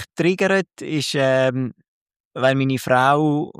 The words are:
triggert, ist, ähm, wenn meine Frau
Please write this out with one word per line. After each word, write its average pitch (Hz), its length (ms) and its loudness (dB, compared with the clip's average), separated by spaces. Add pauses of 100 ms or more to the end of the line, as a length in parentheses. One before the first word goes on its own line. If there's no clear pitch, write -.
(160)
triggert, 190 500 0 (140)
ist, 147 340 -4
ähm, 131 580 0 (600)
wenn 131 240 0
meine 135 220 0
Frau 147 800 0